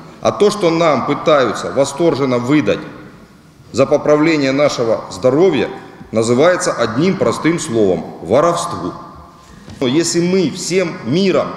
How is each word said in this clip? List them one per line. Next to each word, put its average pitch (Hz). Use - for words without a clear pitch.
А 117
то, 202
что 175
нам 160
пытаются 135
восторженно 139
выдать 120
за 131
поправление 151
нашего 135
здоровья, 147
называется 131
одним 127
простым 151
словом: 101
воровство. 101
Но 135
если 165
мы 175
всем 170
миром 151